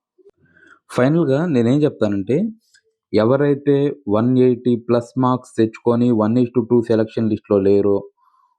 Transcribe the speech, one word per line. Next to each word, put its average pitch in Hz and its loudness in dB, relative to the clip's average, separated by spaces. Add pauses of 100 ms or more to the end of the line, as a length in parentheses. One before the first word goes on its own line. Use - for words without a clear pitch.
(880)
ఫైనల్‌గా 139 0
నేనేం 127 0
చెప్తానంటే, 107 -2 (760)
ఎవరైతే 139 2 (340)
వన్ 113 2
ఎయిటీ 123 2
ప్లస్ 117 -2
మార్క్స్ 127 -2
తెచ్చుకొని 117 0
వన్ 107 0
is 120 0
to 120 -2
టూ 120 2
సెలక్షన్ 110 -2
లిస్ట్‌లో 104 -2
లేరో 101 2 (600)